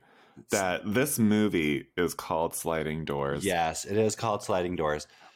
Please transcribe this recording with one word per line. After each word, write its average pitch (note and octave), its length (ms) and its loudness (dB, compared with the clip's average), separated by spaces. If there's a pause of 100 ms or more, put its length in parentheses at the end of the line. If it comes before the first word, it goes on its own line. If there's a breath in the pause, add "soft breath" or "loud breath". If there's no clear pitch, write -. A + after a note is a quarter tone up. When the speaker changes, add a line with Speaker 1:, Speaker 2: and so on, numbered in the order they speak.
(380 loud breath)
Speaker 1:
It's - 140 -18
Speaker 2:
that F#2+ 300 0 (100)
this B2+ 280 2
movie G2 760 2
is E2+ 200 2
called E2 400 -2
Sliding D#2 500 -2
Doors. C#2+ 400 -2
Speaker 1:
Yes, E2 400 0
it G2+ 120 -4
is A2 180 2
called G#2 260 -2
Sliding F2+ 340 -2
Doors. D2+ 300 -2 (300 loud breath)